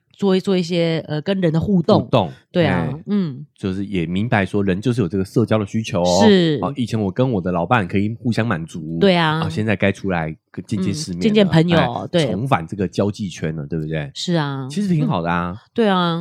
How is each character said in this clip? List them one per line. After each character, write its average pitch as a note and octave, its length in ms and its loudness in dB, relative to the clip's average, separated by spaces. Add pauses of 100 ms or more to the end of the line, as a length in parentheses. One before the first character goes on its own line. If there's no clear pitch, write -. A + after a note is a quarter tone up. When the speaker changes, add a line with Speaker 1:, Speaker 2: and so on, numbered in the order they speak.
(120)
Speaker 1:
做 F#3+ 240 0
一， F#3 40 0
做 F#3 180 0
一 F3+ 40 0
些， E3 440 -2
呃， D3+ 160 -4
跟 F#3+ 180 -2
人 E3+ 120 2
的 E3 80 2
互 F#3 200 2
动。 D#3+ 220 4
Speaker 2:
互 A#2 80 -12
动， F#2 220 2 (180)
Speaker 1:
对 E3+ 160 2
啊， F2 260 0
Speaker 2:
哎， D3+ 140 -10
Speaker 1:
嗯。 D#3 400 -2 (100)
Speaker 2:
就 F#2+ 160 -4
是 G2 140 -4
也 F#2+ 200 -2
明 F#2+ 220 -2
白 G#2 160 2
说 G2+ 200 -2
人 F#2+ 160 0
就 B2 120 0
是 A#2 80 0
有 F2+ 80 0
这 G2+ 80 -4
个 F#2+ 80 0
社 A2+ 220 2
交 A2 120 2
的 G2+ 80 -2
需 A2+ 160 -4
求 F#2 200 -2
哦。 F2+ 240 6
Speaker 1:
是。 E3+ 340 4
Speaker 2:
哦， F2+ 160 -2
以 B2 80 -2
前 A2 160 -4
我 G2 100 0
跟 B2+ 220 0
我 G2 80 0
的 F2+ 120 -2
老 F2 120 -2
伴 G2+ 220 2
可 G2+ 100 -6
以 G#2 180 0
互 A2+ 180 -4
相 A2 120 0
满 F2 220 -2
足。 D#3 340 -8
Speaker 1:
对 F#3+ 160 4
啊。 D#3+ 240 2
Speaker 2:
哦， D#3+ 80 -2
现 G#2+ 160 -4
在 G#2+ 120 2
该 - 160 2
出 G2 180 -6
来 D#2+ 260 -2 (300)
见 G#2+ 160 -4
见 F3+ 100 -2
世 D3+ 200 -8
面 E2+ 60 -6
了， - 20 -8
Speaker 1:
嗯， - 20 -2
见 G#3+ 120 2
见 G#3 120 6
朋 E3 220 4
友， E3 100 4
Speaker 2:
哎， B2 300 -2
Speaker 1:
对。 E3 180 0
Speaker 2:
重 A2+ 220 -2
返 E2+ 180 0
这 G2 100 -10
个 F#2 120 -2
交 G2+ 200 0
际 G#2 200 -6
圈 D#2+ 260 -6
了， D2+ 100 -8
对 E2 140 -6
不 D2+ 80 -4
对？ D#2 260 -6
Speaker 1:
是 - 220 -4
啊。 C#3 340 -4
Speaker 2:
其 D#3+ 140 -6
实 G3+ 100 -2
挺 D3+ 140 2
好 G#2 160 0
的 E2+ 80 -2
啊。 F2 220 -2
Speaker 1:
嗯， - 200 -14
对 A3+ 160 2
啊。 F#3+ 80 2 (240)